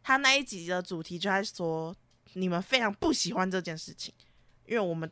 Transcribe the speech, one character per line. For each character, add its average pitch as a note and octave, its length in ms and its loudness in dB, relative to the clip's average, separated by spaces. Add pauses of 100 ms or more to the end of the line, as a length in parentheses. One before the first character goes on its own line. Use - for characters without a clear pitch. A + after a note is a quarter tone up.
他 C4+ 160 4
那 C4+ 160 6
一 C#4 100 2
集 E3+ 240 -8
的 F3+ 140 0
主 F3 220 -4
题 F3 160 -8
就 G3 100 0
在 G3 140 4
说， E3 520 -4 (380)
你 F#3 140 -2
们 F3 140 2
非 B3+ 180 2
常 A3 140 2
不 D#4+ 180 2
喜 A3 220 0
欢 F#3 160 0
这 F#3 100 0
件 D#3+ 180 -6
事 D#3+ 160 -12
情， - 200 -12 (520)
因 - 80 -6
为 A#3 60 2
我 F3+ 140 0
们， E3 180 -4